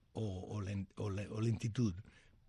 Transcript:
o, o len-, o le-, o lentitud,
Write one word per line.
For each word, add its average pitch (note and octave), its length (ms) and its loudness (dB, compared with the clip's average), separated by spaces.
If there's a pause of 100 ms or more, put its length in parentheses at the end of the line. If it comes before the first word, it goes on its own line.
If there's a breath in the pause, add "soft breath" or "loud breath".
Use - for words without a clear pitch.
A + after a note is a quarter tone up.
(120)
o, F#2+ 380 -2
o G#2 100 -2
len-, G2 360 -2
o G2+ 120 -2
le-, G2+ 200 -2
o A2 120 -2
lentitud, A2+ 540 4 (540 soft breath)